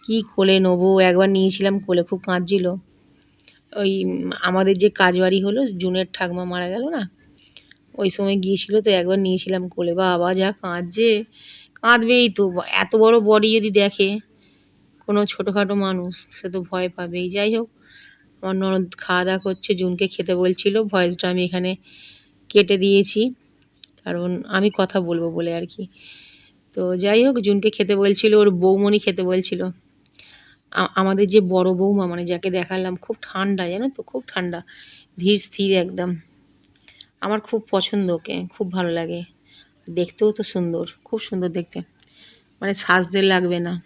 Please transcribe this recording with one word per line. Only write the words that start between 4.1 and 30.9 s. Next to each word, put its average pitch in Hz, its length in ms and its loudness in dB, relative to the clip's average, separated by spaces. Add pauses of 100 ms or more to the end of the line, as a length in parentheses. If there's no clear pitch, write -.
আমাদের 190 360 2
যে 202 120 4
কাজবাড়ি 185 520 4
হলো, 208 200 0 (160)
জুনের 185 360 -2
ঠাকমা 180 320 -6
মারা 180 240 -6
গেল 214 200 -6
না, 311 120 -6 (920)
ওই 196 140 -2
সময় 196 280 -2
গিয়েছিল, 190 440 -2
তো 214 100 0
একবার 185 280 2
নিয়েছিলাম 185 500 -2
কোলে। 170 260 -4
বাবা, 180 380 2
যা 190 180 0
কাঁদছে, 180 580 -2 (680)
কাঁদবেই 240 540 4
তো, 202 140 0 (320)
এত 190 200 0
বড় 226 240 8
বডি 214 340 4
যদি 220 180 2
দেখে 202 380 2 (1000)
কোনো 208 180 0
ছোটোখাটো 202 500 -2
মানুষ, 185 380 -4 (160)
সে - 200 -14
তো 185 120 -6
ভয় 180 280 -4
পাবেই। 180 400 -8
যাই 202 240 0
হোক, 226 140 -2 (680)
আমার 190 200 -4
ননদ 190 400 0
খাওয়া 180 300 -2
দাওয়া 190 140 0
করছে, 190 340 -6
জুনকে 180 340 -2
খেতে 180 280 -6
বলছিল, 185 480 0
ভয়েসটা 180 460 0
আমি 180 140 0
এখানে 180 280 -2 (800)
কেটে 202 280 4
দিয়েছি, 196 440 2 (760)
কারণ 175 320 -6 (180)
আমি 190 240 0
কথা - 300 -2
বলবো 170 300 -4
বলে 170 220 -4
আর 170 120 -6
কি। 190 180 -14 (960)
তো 185 40 -4 (140)
যাই 202 280 4
হোক, 269 180 4
জুনকে 202 280 2
খেতে 202 260 -4
বলছিল, 202 400 2
ওর 208 160 6
বৌমণি 196 480 2
খেতে 185 240 -2
বলছিল। 185 380 -2 (1080)
আ-, 180 240 -2